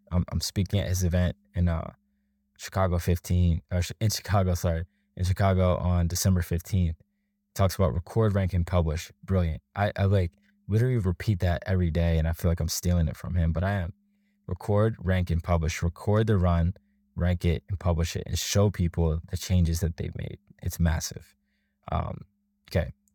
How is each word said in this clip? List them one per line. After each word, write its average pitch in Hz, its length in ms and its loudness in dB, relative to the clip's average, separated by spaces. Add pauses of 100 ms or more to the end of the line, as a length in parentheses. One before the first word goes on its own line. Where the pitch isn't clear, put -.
(120)
I'm, 87 200 2
I'm 85 100 -2
speaking 101 380 -2
at - 80 -2
his 92 160 -2
event 90 320 2 (200)
in, 87 140 2
uh, 58 220 -4 (640)
Chicago 90 420 0
fifteen, 87 600 0 (100)
or 90 100 0
Chi-, - 180 -6
in 110 100 0
Chicago, 95 440 0
sorry, 82 300 -2 (320)
in 92 80 -6
Chicago 92 540 2
on 87 300 2
December 87 340 2
fifteenth. 85 560 -2 (580)
Talks 98 200 2
about 76 200 0
record, 104 400 0
rank, 95 180 0
and 87 140 0
publish. 80 440 -2 (120)
Brilliant. 87 400 -2 (120)
I, 101 200 0
I, 98 100 0
like, 95 260 2 (360)
literally 120 300 2
repeat 92 420 0
that 87 260 0
every 90 240 2
day, 82 300 2
and 80 80 2
I 85 60 0
feel 85 180 0
like 85 80 0
I'm 82 80 -2
stealing 87 400 0
it 62 100 -6
from - 160 -8
him, 82 180 2
but 85 120 -2
I 98 80 0
am. 95 220 -4 (520)
Record, 104 540 0
rank, 90 320 0
and 80 120 0
publish. 80 380 0
Record 104 460 0
the 107 100 4
run, 87 380 2 (400)
rank 87 300 0
it, 82 220 0
and 98 120 -6
publish 82 360 0
it, - 120 -6
and 82 100 -4
show 101 320 2
people 82 500 0 (120)
the 90 60 -4
changes 82 420 2
that 82 180 -4
they've 82 180 -8
made. - 220 -10 (240)
It's - 180 -6
massive. 82 560 -2 (560)
Um, - 340 -6 (440)
okay, - 240 -2 (220)